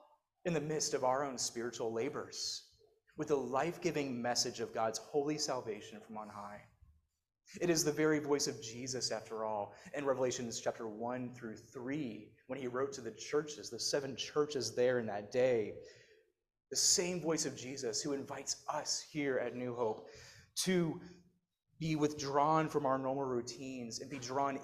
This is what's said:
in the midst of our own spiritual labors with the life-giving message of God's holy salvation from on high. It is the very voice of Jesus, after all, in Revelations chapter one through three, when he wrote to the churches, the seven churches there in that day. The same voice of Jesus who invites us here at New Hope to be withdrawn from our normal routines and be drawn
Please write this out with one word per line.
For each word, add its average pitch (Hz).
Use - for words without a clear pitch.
in 175
the 156
midst 151
of 131
our 131
own 131
spiritual 117
labors 113
with 151
the 147
life-giving 139
message 120
of 107
God's 113
holy 151
salvation 113
from 110
on 107
high. 101
It 175
is 156
the 147
very 156
voice 143
of 123
Jesus, 120
after 110
all, 104
in 143
Revelations 127
chapter 117
one 120
through 117
three, 127
when 131
he 127
wrote 131
to 127
the 113
churches, 147
the 113
seven 135
churches 139
there 123
in 113
that 104
day. 123
The 135
same 180
voice 156
of 131
Jesus 123
who 147
invites 135
us -
here 139
at 123
New 123
Hope -
to 175
be 156
withdrawn 147
from 143
our 131
normal 135
routines 123
and 135
be 143
drawn 135